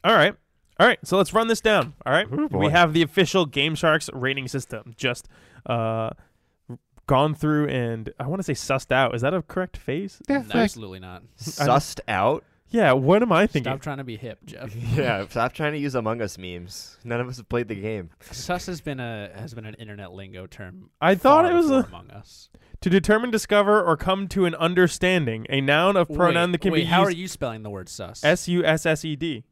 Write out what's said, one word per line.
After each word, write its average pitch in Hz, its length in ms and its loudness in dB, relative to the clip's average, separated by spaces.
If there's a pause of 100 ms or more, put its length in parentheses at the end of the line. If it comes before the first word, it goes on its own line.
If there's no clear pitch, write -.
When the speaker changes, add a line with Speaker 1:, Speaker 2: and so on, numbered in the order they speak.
Speaker 1:
All 214 120 4
right. 185 200 4 (440)
All 196 80 8
right, 247 180 4
so 180 120 0
let's 190 160 2
run 226 160 2
this 226 140 0
down, 185 320 2 (100)
all 123 80 0
right? 185 180 2
Speaker 2:
Ooh, 294 120 -2
Speaker 1:
We 311 60 -2
Speaker 2:
boy. 95 200 0
Speaker 1:
have 165 240 4
the 165 100 2
official 175 440 2
Game 143 300 -2
Sharks 156 360 0
rating 131 360 -4
system 120 480 -10
just, 123 320 -4 (360)
uh, 113 460 -2 (960)
gone 143 280 2
through 151 340 0
and, 117 500 -4
I 131 80 -6
wanna 185 160 -6
say, 151 120 -4
sussed - 360 -4
out. 127 240 2
Is 117 80 -4
that 147 120 0
a 180 80 -2
correct - 340 -6
phrase? 185 520 -8
Speaker 3:
Yeah, 277 100 0
Speaker 4:
No, 240 80 -4
Speaker 3:
like 107 100 -4
Speaker 4:
absolutely 110 440 -2
not. 92 220 -16
Speaker 1:
I - 440 -4
don't - 100 4
Speaker 2:
Sussed - 320 -2
out? 110 360 0 (260)
Speaker 1:
Yeah, 196 220 4
what 147 300 4
am 240 80 0
I 180 160 6
thinking? 131 240 -2
Speaker 4:
Stop 139 120 -6
trying 139 160 -8
to 135 60 -12
be 117 120 -10
hip, 113 300 -14
Jeff. 107 300 -14
Speaker 2:
<laughs> 117 200 -2
Yeah, 113 320 0
stop 123 240 -2
trying 151 220 -4
to 151 40 -6
use 143 160 -4
Among 117 280 -2
Us 98 160 -8
memes. 90 680 -14
None 120 160 -4
of 123 80 -6
us 120 80 -12
have 120 120 -20
played 120 200 -2
the 110 80 -8
game. 98 340 -8 (220)
Speaker 4:
Sus - 340 -6
has 175 140 -8
been 143 200 -8
a, 110 360 -10
has 113 180 -14
been 113 120 -14
an 107 80 -16
internet 104 380 -16
lingo 95 340 -16
term 92 440 -18 (100)
Speaker 1:
I 180 140 4
thought 294 300 6
Speaker 4:
far 349 80 2
Speaker 1:
it - 20 2
was 339 120 4
Speaker 4:
before 269 160 4
Speaker 1:
a - 60 -4
Speaker 4:
Among - 220 -18
Us. - 380 -20 (320)
Speaker 1:
To 180 100 -2
determine, 214 400 4
discover, 208 540 4
or 165 120 2
come 190 320 -2
to 190 180 0
an 165 100 -2
understanding, 170 960 2
a 139 100 0
noun 160 360 4
of 175 120 2
pronoun 170 400 2
Speaker 4:
Wait, 175 40 0
Speaker 1:
that 165 100 -2
can 180 100 0
Speaker 4:
wait, 165 80 2
Speaker 1:
be 170 60 -2
Speaker 4:
how 175 180 4
Speaker 1:
used 190 120 2
Speaker 4:
are 170 40 -10
you 185 80 -8
spelling 113 340 -8
the 104 80 -10
word 95 180 -10
sus? - 360 -12
Speaker 1:
S 175 240 2
U 175 160 2
S 160 220 2
S 156 180 0
E 156 100 -4
D. 139 380 -8